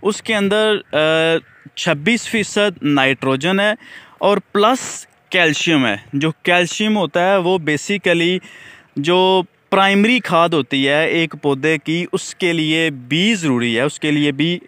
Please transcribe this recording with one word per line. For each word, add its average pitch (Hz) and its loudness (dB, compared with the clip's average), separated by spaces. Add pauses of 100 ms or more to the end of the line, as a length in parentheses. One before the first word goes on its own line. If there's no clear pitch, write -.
उसके 214 -2
अंदर, 208 2
अ, 160 -2 (100)
छब्बीस 170 0
फीसद 208 -2 (100)
नाइट्रोजन 135 0
है 214 0 (460)
और 202 2
प्लस - -2 (240)
कैल्शियम 160 2
है। 101 -4 (100)
जो 147 0 (140)
कैल्शियम 180 0
होता 180 -2
है, 190 2
वो 185 0
basically 175 0 (580)
जो 185 2 (240)
प्राइमरी 202 4
खाद 170 2
होती 135 0
है 147 0
एक 165 -2
पौधे 151 -2
की, 165 -4
उसके - -4
लिए 160 0
भी 147 -2
ज़रूरी 123 -2
है, 120 0
उसके 151 -4
लिए 147 0
भी 165 -2